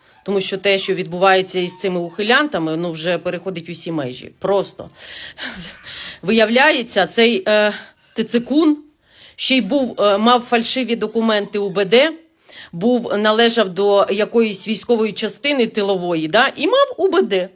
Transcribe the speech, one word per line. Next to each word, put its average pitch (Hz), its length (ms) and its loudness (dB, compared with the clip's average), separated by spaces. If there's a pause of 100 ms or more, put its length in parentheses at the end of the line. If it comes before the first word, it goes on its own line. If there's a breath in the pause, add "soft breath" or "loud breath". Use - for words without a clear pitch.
(260 soft breath)
Тому 196 160 -2
що 190 160 -4
те, 196 200 2
що 196 160 -2
відбувається 185 640 0
із 175 180 -4
цими 180 220 -4
ухилянтами, 175 800 -2
ну, 175 140 -4
вже 165 260 -4
переходить 175 520 -8
усі 170 220 -10
межі. 127 480 -8
Просто. 190 500 -2 (1300 loud breath)
Виявляється, 226 840 2
цей, 220 420 2
е, 208 260 2 (420 loud breath)
тицикун 262 640 2 (580 soft breath)
ще - 220 0
й 254 40 2
був, 233 400 -2
е, 202 160 4
мав 240 240 4
фальшиві 233 540 -2
документи 214 640 -2
У 202 100 -2
Б 196 160 0
Д, 254 260 4 (600 loud breath)
був, 214 460 0
належав 220 520 2
до 196 400 4
якоїсь 208 580 0
військової 220 460 0
частини 254 540 -2
тилової, 175 600 -2
да, 240 280 2
і 277 120 -2
мав 523 300 2
У 370 100 2
Б 349 140 2
Д. 190 340 0